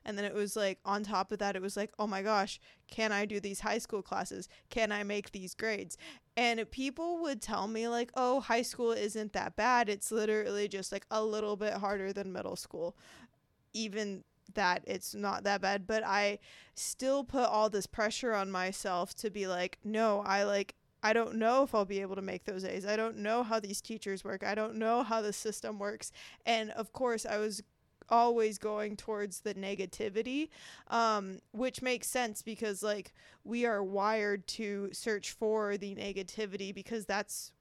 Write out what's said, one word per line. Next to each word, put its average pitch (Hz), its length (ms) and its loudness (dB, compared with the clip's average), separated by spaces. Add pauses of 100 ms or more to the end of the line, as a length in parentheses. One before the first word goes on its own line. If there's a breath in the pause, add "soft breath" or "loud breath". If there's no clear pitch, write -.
And 208 120 -6
then 202 80 0
it 202 80 -2
was 208 220 -2
like, 196 300 0
on 208 180 0
top 196 280 0
of 208 80 -4
that, 202 160 0
it 185 60 -4
was 196 160 -4
like, 202 200 -2
"Oh 214 100 0
my 190 140 -2
gosh, 202 380 2 (280 loud breath)
can 220 240 0
I 202 140 2
do 208 140 -4
these 196 220 -6
high 208 180 0
school 208 220 -4
classes? 190 460 -6 (220 loud breath)
Can 220 220 0
I 208 120 -2
make 202 280 -4
these 185 240 -10
grades?" 196 420 -4 (400 loud breath)
And 233 340 2
people 330 500 -2
would 277 200 -2
tell 202 260 -2
me, 220 200 -2
like, 240 280 0
"Oh, 254 260 4
high 233 220 2
school 233 280 0
isn't 214 420 -2
that - 220 -2
bad. 240 340 4
It's 202 220 -2
literally 208 560 2
just, 190 240 -6
like, 202 200 -6
a 220 120 2
little 214 320 0
bit 208 200 0
harder 196 380 0
than 190 200 -4
middle 190 220 -4
school." - 400 -6 (800 loud breath)
Even 208 500 -4 (320)
that, 180 300 4
it's 190 300 -4
not 196 280 -2
that 196 180 2
bad. 196 260 0
But 220 180 2
I 202 340 2 (360 loud breath)
still 269 480 0
put 254 220 2
all 214 240 4
this 196 180 -2
pressure 226 460 0
on 196 180 0
myself 185 640 0
to 220 140 -4
be 190 180 -2
like, 180 360 -2
"No, 214 420 2
I, 202 180 4
like, 202 320 2 (280)
I 220 100 6
don't 226 220 2
know 233 280 6
if 277 100 0
I'll 208 120 4
be 196 160 -2
able 190 140 -4
to 196 60 -4
make 190 240 -6
those 190 180 -4
A's. 185 220 -4
I 208 100 2
don't 220 220 0
know 220 260 2
how 220 160 2
these 202 220 -4
teachers 196 420 -6
work. 190 200 -6
I 196 120 0
don't 214 200 0
know 226 280 4
how 220 180 2
the 208 120 0
system 214 460 -4
works." 202 320 -6 (340 loud breath)
And 220 260 2
of 220 220 -6
course, 240 320 0
I 208 120 0
was 214 260 -2 (460)
always 233 480 6
going 214 400 -2
towards 208 440 -4
the 208 120 -4
negativity, 202 960 -2 (400 loud breath)
um, 214 500 2 (140)
which 247 280 -2
makes 247 260 0
sense 233 340 -2
because, 208 420 -4
like, 208 300 -2 (300 loud breath)
we 240 220 0
are 202 180 2
wired 202 640 2
to 202 440 -4
search 208 400 -2
for 214 460 2
the 196 180 -6
negativity 196 800 -4
because 202 320 -6
that's - 560 -4